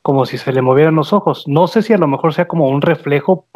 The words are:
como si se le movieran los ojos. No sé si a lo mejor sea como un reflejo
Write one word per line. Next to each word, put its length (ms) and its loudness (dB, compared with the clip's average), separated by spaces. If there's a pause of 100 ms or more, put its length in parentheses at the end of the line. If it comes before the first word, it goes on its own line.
como 240 0
si 120 -12
se 140 -6
le 100 0
movieran 340 2
los 180 0
ojos. 340 -2
No 200 2
sé 160 -2
si 100 0
a 40 2
lo 100 2
mejor 260 -2
sea 140 -2
como 220 0
un 120 0
reflejo 640 -2 (100)